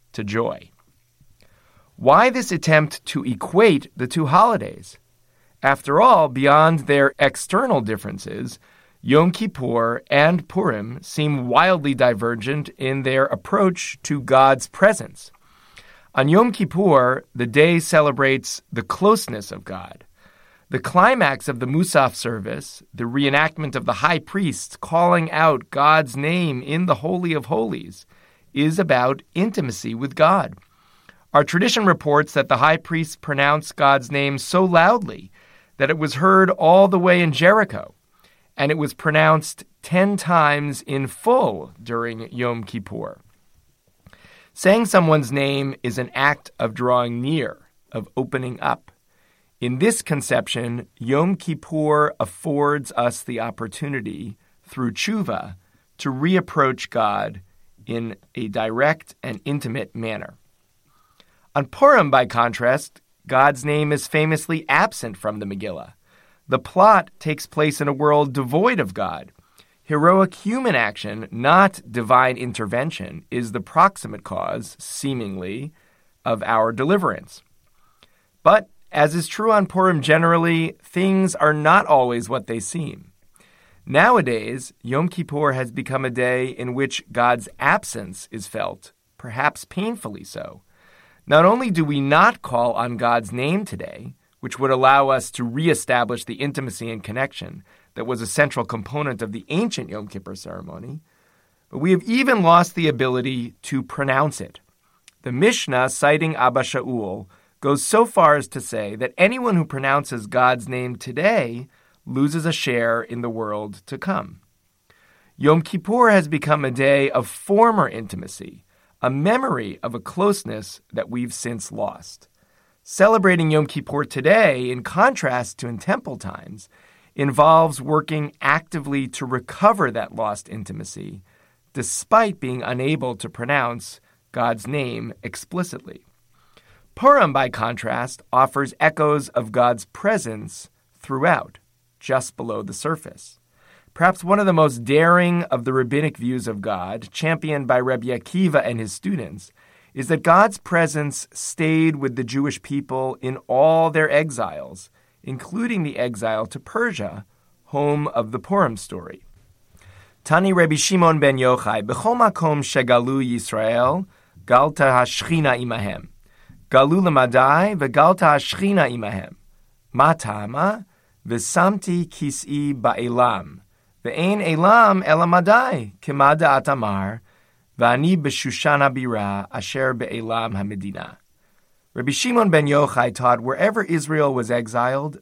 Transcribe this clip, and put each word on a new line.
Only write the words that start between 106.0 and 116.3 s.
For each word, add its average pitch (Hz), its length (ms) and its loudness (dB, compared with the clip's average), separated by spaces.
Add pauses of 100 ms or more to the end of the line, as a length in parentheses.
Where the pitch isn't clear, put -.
Abba 123 260 2
Shaul, 113 640 -6 (340)
goes 139 220 0
so 220 220 4
far 165 300 4
as 143 140 -2
to - 100 -12
say 107 380 -8
that 127 200 -6
anyone 233 380 2
who 170 80 2
pronounces 135 640 -2
God's 123 400 2
name 123 300 -6
today 131 720 -4 (360)
loses 147 400 -2
a 170 60 0
share 117 500 -2
in 120 200 -10
the 120 80 -6
world 107 560 -8
to 139 120 -10
come. - 440 -6 (960)
Yom 156 240 4
Kippur 220 480 0
has 190 180 6
become 147 380 -2